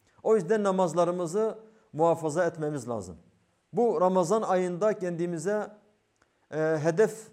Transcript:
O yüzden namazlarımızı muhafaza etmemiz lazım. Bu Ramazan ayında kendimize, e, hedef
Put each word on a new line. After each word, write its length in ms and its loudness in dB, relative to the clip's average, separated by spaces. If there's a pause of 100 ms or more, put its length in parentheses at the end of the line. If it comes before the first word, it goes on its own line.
(240)
O 120 4
yüzden 280 0
namazlarımızı 920 0 (360)
muhafaza 520 2
etmemiz 440 -6
lazım. 260 -6 (580)
Bu 280 2
Ramazan 400 4
ayında 580 0
kendimize, 720 -4 (800)
e, 320 0
hedef 500 0